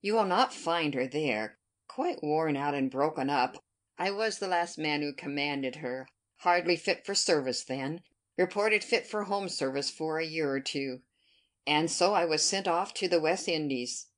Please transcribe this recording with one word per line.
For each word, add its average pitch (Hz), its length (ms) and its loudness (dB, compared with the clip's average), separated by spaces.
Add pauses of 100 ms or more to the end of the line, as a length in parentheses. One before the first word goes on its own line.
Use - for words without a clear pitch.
"You 202 140 0
will 214 100 4
not 190 300 2
find 165 400 0
her 127 100 0
there. 123 540 -2 (280)
Quite 330 360 -4
worn 151 340 0
out 143 160 -2
and 135 160 0
broken 139 400 0
up. 127 340 0 (320)
I 185 140 0
was 208 300 -2
the 196 80 -4
last 170 320 -2
man 151 240 0
who 143 100 -4
commanded 143 640 -4
her. 131 320 -8 (360)
Hardly 175 320 4
fit - 300 -2
for 196 80 -4
service 143 500 2
then. 135 380 -4 (340)
Reported 202 480 2
fit - 220 0
for 208 200 -4
home 196 220 -2
service 139 440 -2
for 156 260 -4
a 165 80 -2
year 156 260 -2
or 135 80 0
two. 135 420 -6 (680)
And 156 240 2
so 196 240 4
I 175 100 4
was 160 160 2
sent 196 260 0
off 175 280 0
to 190 120 -2
the 170 120 4
West 165 280 0
Indies." 143 600 -2 (100)